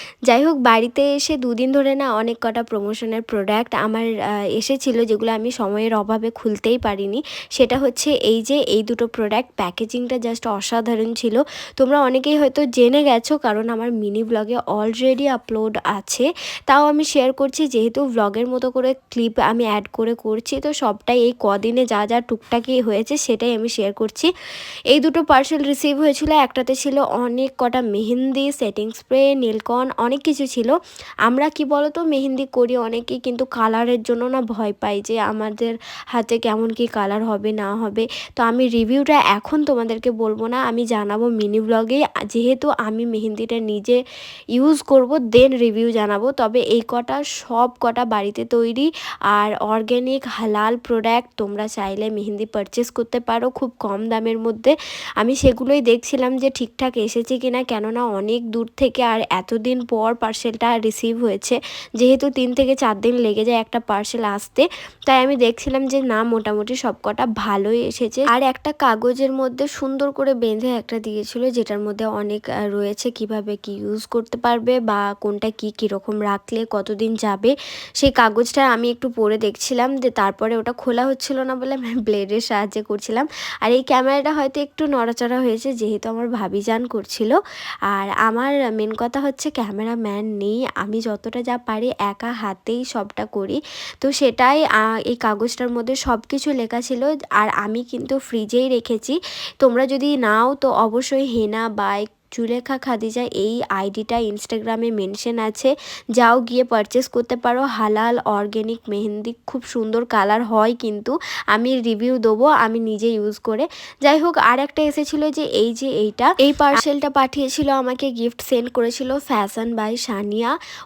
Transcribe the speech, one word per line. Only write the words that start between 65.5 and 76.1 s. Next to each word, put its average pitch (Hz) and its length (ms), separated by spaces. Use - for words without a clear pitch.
যে 269 140
না, 226 220
মোটামুটি 220 520
সব 226 280
কটা 208 220
ভালোই 208 460
এসেছে। 240 440
আর 254 180
একটা 269 280
কাগজের 247 600
মধ্যে 262 360
সুন্দর 277 440
করে 269 220
বেঁধে 226 340
একটা 233 320
দিয়েছিল, 214 500
যেটার 220 300
মধ্যে 208 260
অনেক, 208 440
আহ, 208 180
রয়েছে 202 440
কিভাবে 214 460
কি 202 160
ইউজ 208 280
করতে 226 260
পারবে 240 420
বা 202 400
কোনটা 208 300
কি 214 280
কীরকম 208 440